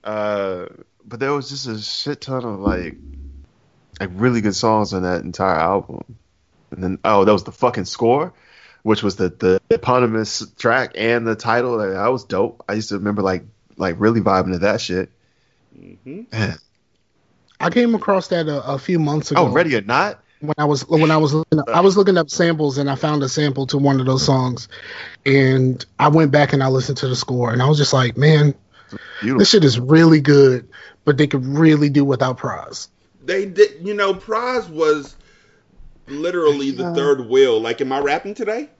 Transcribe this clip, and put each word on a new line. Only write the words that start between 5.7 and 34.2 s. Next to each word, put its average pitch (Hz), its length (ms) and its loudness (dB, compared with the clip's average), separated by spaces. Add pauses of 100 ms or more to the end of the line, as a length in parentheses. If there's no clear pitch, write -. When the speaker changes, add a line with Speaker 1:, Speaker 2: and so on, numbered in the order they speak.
Speaker 1:
And 92 120 -12
then, 92 200 -6
oh, 101 220 4
that 107 80 4
was 92 100 0
the - 80 -14
fucking 117 340 -2
score, 139 480 0 (480)
which 107 220 0
was 98 140 -4
the, 92 120 -2
the - 400 0
eponymous 117 760 0 (140)
track 123 380 -2
and 113 320 0
the 113 80 -2
title. 120 420 -2
Like, 101 140 -4
that 98 160 -2
was 127 160 -2
dope. - 440 -4
I 98 60 -6
used 107 160 -6
to 101 60 -6
remember, 104 260 -4
like, 92 220 -2 (340)
like, 87 220 -4
really 110 220 2
vibing 92 320 0
to 87 60 -6
that 101 220 0
shit. 92 280 -6 (680)
Speaker 2:
Mm-hmm. 98 440 -20 (100)
Speaker 1:
Man. 107 240 -4 (1040)
Speaker 3:
I 170 100 -2
came 233 260 2
across 190 340 -2
that 170 180 -2
a, 143 140 -4 (120)
a 135 60 -6
few 175 200 -2
months 151 340 -2
Speaker 1:
Oh, 160 120 6
Speaker 3:
ago. 123 80 0
Speaker 1:
Ready 151 220 2
or 107 60 0
Not? 143 380 -2 (220)
Speaker 3:
When 151 160 -4
I 151 80 0
was, 147 200 -2
when 156 260 2
I 156 40 4
was 156 180 2
looking 156 260 0
up, 135 100 -4
I 151 100 2
was 185 160 4
looking 196 220 4
up 156 120 -2
samples, 156 480 0
and 143 120 -2
I 135 60 -2
found 151 280 -2
a 131 60 -4
sample 139 380 -2
to 147 100 -2
one 139 240 2
of 127 40 -2
those 131 200 0
songs, 127 420 0 (580)
and 131 600 2 (120)
I 147 120 4
went 151 240 4
back 143 180 4
and 139 100 2
I 131 60 0
listened 131 300 -2
to 135 100 -4
the 127 80 -2
score, 123 380 -2
and 123 80 0
I 135 80 2
was 151 80 4
just 143 160 2
like, 123 240 0
"Man, 147 360 4 (680)
Speaker 1:
Beautiful. 123 180 0
Speaker 3:
this 202 120 6
shit 196 120 6
is 123 160 4
really 156 400 6
good," 139 480 4 (380)
but 147 100 2
they 151 120 2
could 135 180 -4
really 147 420 2
do 143 160 2
without 131 360 0
Pras. - 500 -12 (340)
Speaker 2:
They 190 220 -4
did, 190 420 0
you 208 60 -4
know, 196 200 -2
Pras 226 560 -6